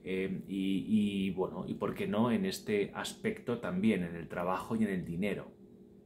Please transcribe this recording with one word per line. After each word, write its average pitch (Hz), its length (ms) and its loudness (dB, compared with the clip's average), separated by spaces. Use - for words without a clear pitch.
eh, 92 420 -2
y, 95 400 0
y, 101 440 4
bueno, 90 360 -2
y - 60 -2
por 95 200 -2
qué 101 140 -4
no 110 240 4
en 98 140 2
este 101 500 0
aspecto - 640 -4
también, 92 440 2
en 85 120 -4
el 82 140 -8
trabajo 90 480 0
y 110 80 4
en 101 40 2
el 92 140 0
dinero. 85 480 -2